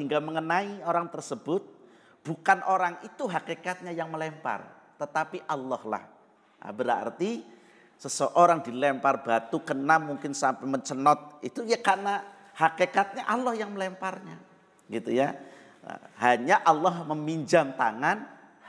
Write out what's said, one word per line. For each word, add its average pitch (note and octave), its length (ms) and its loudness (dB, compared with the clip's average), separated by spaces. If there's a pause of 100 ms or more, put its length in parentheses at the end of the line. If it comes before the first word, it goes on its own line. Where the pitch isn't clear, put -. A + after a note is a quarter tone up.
hingga D3 160 0
mengenai E3 640 -2
orang E3+ 240 0
tersebut, D3+ 560 -4 (560)
bukan F3 480 0
orang F3+ 320 0
itu - 240 -8
hakikatnya F3 640 -6
yang D#3+ 240 -6
melempar, D3+ 560 -6 (320)
tetapi D#3 480 -4
Allah C3 320 -4
lah. G#2+ 240 -6 (560)
Nah, G#2 160 -12
berarti A#2+ 640 -2 (580)
seseorang E3+ 640 4
dilempar C3 580 0
batu, A#2 380 0
kena D3+ 400 2
mungkin D3 320 -6
sampai C3 320 0
mencenot, C3+ 800 0
itu A3 240 -8
ya A3+ 160 2
karena G3+ 400 0 (320)
hakikatnya F#3 720 2
Allah A#3 320 0
yang G#3 160 -6
melemparnya, F#3+ 640 -8 (480)
gitu A2+ 240 -4
ya. B2+ 240 2 (480)
Nah, - 160 -14 (240)
hanya B2 400 4
Allah E3+ 480 4
meminjam D3+ 640 2
tangan C#3 480 0 (460)